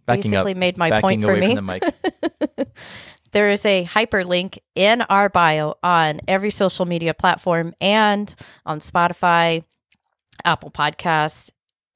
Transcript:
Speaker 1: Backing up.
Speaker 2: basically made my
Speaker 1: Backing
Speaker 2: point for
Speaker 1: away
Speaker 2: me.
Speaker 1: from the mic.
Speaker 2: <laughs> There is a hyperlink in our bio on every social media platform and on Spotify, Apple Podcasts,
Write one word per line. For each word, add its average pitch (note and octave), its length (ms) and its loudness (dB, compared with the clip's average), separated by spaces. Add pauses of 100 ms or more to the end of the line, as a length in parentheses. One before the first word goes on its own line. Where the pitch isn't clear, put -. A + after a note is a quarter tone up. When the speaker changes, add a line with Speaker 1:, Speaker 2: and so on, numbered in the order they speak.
Speaker 1:
Backing G3 300 0
up. F#3+ 100 2
Speaker 2:
basically G3 140 -2
made F3+ 180 0
my E3+ 120 2
Speaker 1:
Backing A2 120 2
Speaker 2:
point F#3+ 220 2
for G#2 80 4
Speaker 1:
away - 80 4
Speaker 2:
me. A3 160 2
Speaker 1:
from G2 100 -6
the F#2 80 -4
mic. - 1000 -4
Speaker 2:
<laughs> - 60 -20 (520)
There G#3 200 2
is G3 120 -2
a F#3 220 2
hyperlink F#3 720 -2 (160)
in G#3+ 300 2
our G3 260 2
bio D#3 540 2
on E3 440 2
every F#3+ 220 0
social F#3+ 380 -2
media E3 260 -2
platform E3+ 640 -2
and G#3 540 0 (320)
on D#3 140 -6
Spotify, E3+ 840 0 (800)
Apple D3+ 280 -2
Podcasts, D3+ 800 -4 (440)